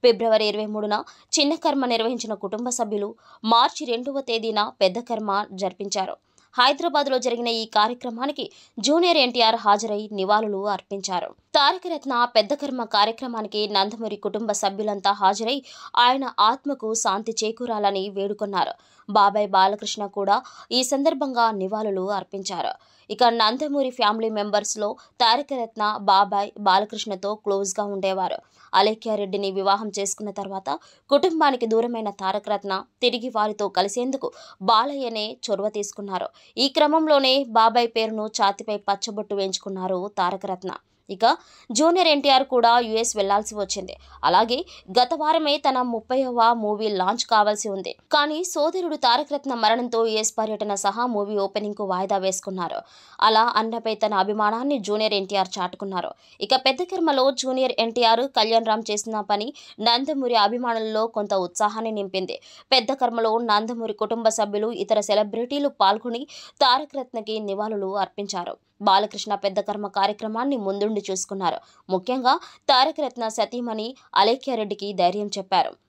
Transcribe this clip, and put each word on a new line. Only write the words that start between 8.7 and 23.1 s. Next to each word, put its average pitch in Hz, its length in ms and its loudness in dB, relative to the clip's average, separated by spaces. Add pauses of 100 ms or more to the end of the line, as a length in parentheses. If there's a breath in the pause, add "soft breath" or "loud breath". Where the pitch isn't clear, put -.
జూనియర్ 330 380 4
ఎన్టీఆర్ 233 400 2
హాజరై 208 360 2 (180)
నివాళులు 208 420 0 (140)
అర్పించారు. 190 540 -6 (280)
తారక 311 360 2
రత్న 277 220 -6 (220)
పెద్ద 214 160 2 (100)
కర్మ 254 200 -6 (140)
కార్యక్రమానికి 220 640 -2 (160)
నందమూరి 208 500 -2
కుటుంబ 214 240 -4 (120)
సభ్యులంతా 202 580 -2
హాజరై 208 360 2 (480 loud breath)
ఆయన 262 200 4 (260)
ఆత్మకు 254 400 -4 (120)
శాంతి 214 400 -2
చేకూరాలని 214 600 -2 (120)
వేడుకున్నారు. 202 560 -2 (460 soft breath)
బాబాయ్ 202 380 4
బాలకృష్ణ 208 460 2 (140)
కూడా 202 220 2 (400 loud breath)
ఈ - 20 4 (120)
సందర్భంగా 269 540 2 (160)
నివాళులు 196 440 -2 (120)
అర్పించారు. 190 540 -8 (420 soft breath)